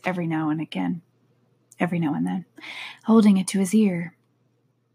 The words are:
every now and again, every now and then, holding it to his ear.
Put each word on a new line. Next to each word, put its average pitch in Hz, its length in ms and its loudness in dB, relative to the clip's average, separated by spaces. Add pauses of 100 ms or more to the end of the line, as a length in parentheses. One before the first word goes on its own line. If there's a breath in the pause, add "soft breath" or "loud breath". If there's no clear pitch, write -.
every 180 220 -4
now 156 240 -2
and 156 100 -2
again, 175 420 -6 (760)
every 175 200 -2
now 156 160 -2
and 170 120 -2
then, 180 180 -6 (600 loud breath)
holding 214 320 6
it 185 120 0
to 196 100 -2
his 190 160 0
ear. 180 400 0 (800)